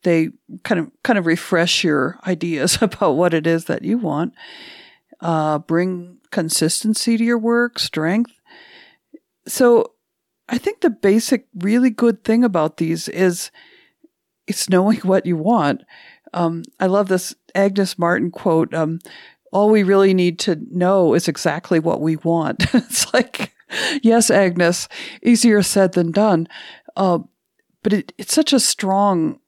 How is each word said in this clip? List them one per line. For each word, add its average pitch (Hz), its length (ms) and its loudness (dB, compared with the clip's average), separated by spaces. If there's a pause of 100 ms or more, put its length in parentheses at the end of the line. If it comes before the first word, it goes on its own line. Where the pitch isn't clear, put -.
they 165 260 2 (340)
kind 185 160 -2
of, 156 120 -8 (120)
kind 226 140 0
of 180 80 -2
refresh 165 580 0
your 147 440 -2
ideas 170 500 -2
<laughs> - 40 -2
about 190 320 0
what 165 200 2
it 160 140 -2
is 165 180 0
that - 180 -6
you 214 140 -2
want. 160 360 -4 (880)
Uh, 156 380 -2
bring 175 580 -4 (140)
consistency 214 840 -2
to 226 60 0
your 233 160 0
work, 240 400 -2
strength. 180 520 -2 (1160)
So - 460 2 (560)
I 240 80 -2
think - 240 -4
the 330 80 4
basic, 220 680 0
really 226 340 2
good 226 340 0
thing 226 200 2
about 170 340 0
these 165 300 -4
is 180 440 -2 (960)
it's - 220 -6
knowing 190 280 2
<laughs> - 60 -12
what 190 220 2
you 175 120 -2
want. 160 460 0 (500)
Um, 165 300 -4 (160)
I 190 80 0
love 196 200 0
this 185 280 -2 (200)
Agnes 196 420 0
Martin 175 340 0
quote, 165 420 0
um, 160 260 -4 (520)
"All 208 180 2
we 214 140 6
really 196 300 4
need 175 260 0
to 165 200 -2 (100)
know 180 460 2
is 175 120 0
exactly 165 520 -2
what 165 220 -2
we 160 160 -2
want." 165 520 -2
<laughs> - 60 -6
It's - 380 -2
like, - 380 -2 (520)
yes, 226 260 4
Agnes, 175 580 2 (360)
easier 220 400 4
said 190 300 2
than 170 180 0
done. 185 360 2 (480)
Uh, 185 240 0 (640)
but 202 120 0
it, - 260 -4
it's - 140 -6
such 302 200 2
a 262 60 4
strong 190 880 0